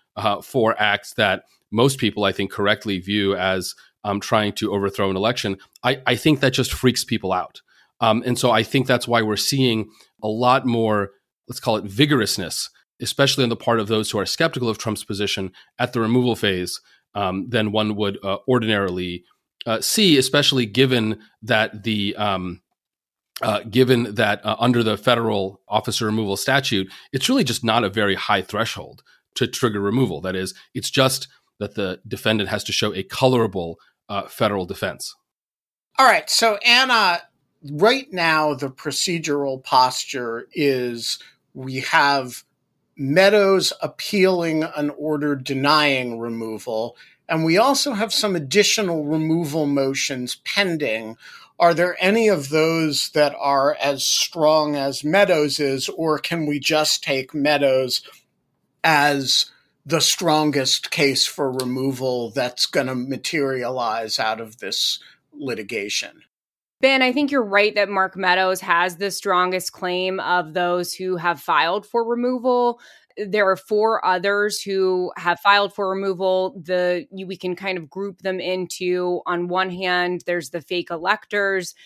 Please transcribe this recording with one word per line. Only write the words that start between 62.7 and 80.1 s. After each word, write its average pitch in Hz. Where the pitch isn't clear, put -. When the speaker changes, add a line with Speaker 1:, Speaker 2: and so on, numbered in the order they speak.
Speaker 2:
materialize 123
out 110
of 110
this -
litigation? 107
Speaker 3:
Ben, 269
I 254
think 277
you're 277
right 208
that 202
Mark 190
Meadows 185
has 180
the 190
strongest 180
claim 185
of 160
those 175
who 185
have 170
filed 170
for 233
removal. 240
There 202
are 190
four 214
others 202
who 185
have 175
filed 202
for 196
removal. 190
The, 180
you, 190
we 190
can 180
kind 190
of 156
group 190
them 185
into, 180
on 175
one 185
hand, 180